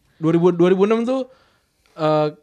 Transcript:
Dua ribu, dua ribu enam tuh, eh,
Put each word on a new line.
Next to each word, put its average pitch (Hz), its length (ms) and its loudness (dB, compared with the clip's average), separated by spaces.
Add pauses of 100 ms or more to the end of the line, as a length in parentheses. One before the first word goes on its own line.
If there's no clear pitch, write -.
(160)
Dua 160 160 -2
ribu, 170 180 2
dua 175 200 2
ribu 190 140 2
enam 226 180 0
tuh, 254 260 -6 (640)
eh, 151 400 -2 (100)